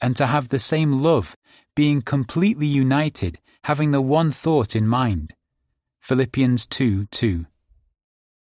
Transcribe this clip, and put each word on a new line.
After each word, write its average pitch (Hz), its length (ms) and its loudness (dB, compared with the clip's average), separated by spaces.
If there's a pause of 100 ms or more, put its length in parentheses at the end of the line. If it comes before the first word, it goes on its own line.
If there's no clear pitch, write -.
and 127 140 0
to 139 100 0
have 135 220 -2
the 139 100 -2
same 147 440 0
love, 147 340 0 (380)
being 147 280 2
completely 151 640 -2
united, 139 720 0 (260)
having 151 280 0
the 139 100 2
one 151 280 2
thought 143 460 -2
in 110 100 2
mind. 113 460 -2 (680)
Philippians 131 680 0
two 101 400 -2
two. 87 400 -2 (1120)